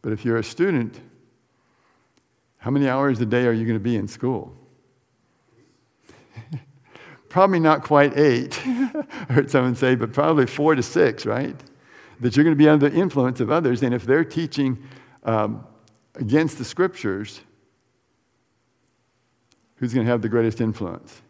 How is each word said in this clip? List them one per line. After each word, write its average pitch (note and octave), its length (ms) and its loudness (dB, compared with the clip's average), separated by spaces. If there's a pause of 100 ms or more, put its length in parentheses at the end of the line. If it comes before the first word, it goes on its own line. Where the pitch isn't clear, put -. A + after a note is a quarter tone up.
But G#2+ 100 -4
if G#2+ 120 -8
you're A#2 120 0
a A2 80 -2
student, D#3 560 -2 (1600)
how - 120 -8
many C#3 180 2
hours C3 320 0
a A#2+ 60 0
day B2 200 2
are A#2 60 2
you A2+ 140 -2
gonna A2+ 140 -2
be A#2 160 -2
in G2+ 100 -4
school? - 480 -6 (2000)
<laughs> D3 60 -10 (720)
Probably F#3 320 2
not D#3 220 4
quite C#3+ 340 4
eight, C3+ 460 2
<laughs> - 20 -14
I B3 680 -6
heard B2 180 2
someone B2+ 240 2
say, B2+ 220 2
but A#2 160 -4
probably D3 340 2
four D3+ 280 0
to B2+ 80 -2
six, - 440 0
right? A#2 300 -6 (640)
That A#2+ 160 0
you're D3 80 6
gonna D#3+ 120 4
be D3+ 120 8
under D3 200 6
the - 80 0
influence C3+ 440 0
of A2+ 100 -2
others, C3+ 320 0
and B2 100 0
if G#2+ 140 -4
they're D3 180 2
teaching, C#3+ 540 -4 (460)
um, G#2+ 420 -2 (480)
against D3+ 440 -2
the B2 60 -8
scriptures, G#2+ 800 -6 (2250)
who's B2 180 -6
gonna A#2 120 0
have A#2+ 160 0
the A#2 60 -4
greatest A2+ 320 -2
influence? G2+ 680 -8